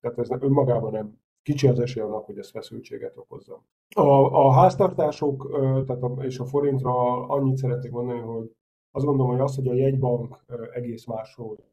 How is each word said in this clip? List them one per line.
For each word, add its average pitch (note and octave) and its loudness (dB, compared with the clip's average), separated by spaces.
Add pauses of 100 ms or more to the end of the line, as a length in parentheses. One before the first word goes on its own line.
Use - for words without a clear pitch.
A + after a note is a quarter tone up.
tehát - -8
ez A#2+ -4 (100)
önmagában B2+ 2
nem, G#2+ -8 (240)
kicsi C#3 0
az B2 4
esély A#2 -4
annak, G#2+ -6
hogy - -14
ez - -16
feszültséget - -14
okozzon. - -20 (340)
A, C#3 6
a C3+ 8
háztartások, D3+ 2
ö, C3+ 0
tehát B2 -6
a, C3 -4
és C3 -6
a B2+ -6
forintra B2+ 0
annyit C#3 0
szeretnék A#2+ -4
mondani, A#2+ -6
hogy A2+ -10 (400)
azt C#3 -4
gondolom, C3+ 2
hogy B2 0
az, C3+ 0
hogy C3+ -2
a B2 -2
jegybank, B2+ 0
ö, A#2 -12
egész A#2+ -10
máshogy A2 -12 (140)